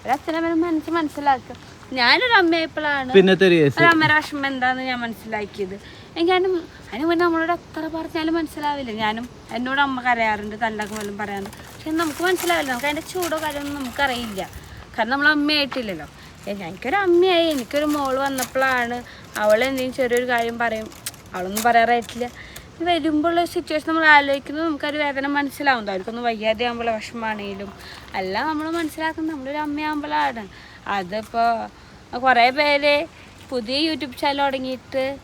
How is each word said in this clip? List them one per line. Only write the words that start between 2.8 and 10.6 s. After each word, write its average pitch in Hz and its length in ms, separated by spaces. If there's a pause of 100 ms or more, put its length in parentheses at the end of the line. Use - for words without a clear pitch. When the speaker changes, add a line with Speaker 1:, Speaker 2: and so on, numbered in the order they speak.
Speaker 2:
പിന്നത്തെ 190 340
ഒരു 175 120
കേസ്. 143 180
Speaker 1:
ഒരു 330 140
അമ്മയുടെ 311 260
വിഷമം 294 320
എന്താന്ന് 254 380
ഞാൻ 247 160
മനസ്സിലാക്കിയത്. 208 720 (400)
എനിക്കാനും 370 380 (360)
അതിന് 254 200
മുന്നേ 339 160
നമ്മളോട് 330 320
എത്ര 311 260 (120)
പറഞ്ഞാലും 320 440
മനസ്സിലാവില്ല. 294 520 (100)
ഞാനും, 220 240 (320)
എന്നോട് 262 280
അമ്മ 262 120 (100)
കരയാറുണ്ട്, 214 560